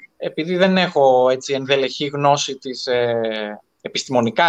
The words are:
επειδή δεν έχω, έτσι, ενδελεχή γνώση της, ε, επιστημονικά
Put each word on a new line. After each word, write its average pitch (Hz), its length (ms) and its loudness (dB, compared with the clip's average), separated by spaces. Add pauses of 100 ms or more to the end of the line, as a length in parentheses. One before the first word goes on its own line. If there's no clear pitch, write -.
(180)
επειδή 165 380 -4
δεν 185 220 4
έχω, 135 520 4
έτσι, 131 240 -2
ενδελεχή 135 540 -2
γνώση 143 500 0
της, 127 300 -10
ε, 113 760 -2 (200)
επιστημονικά 180 680 -2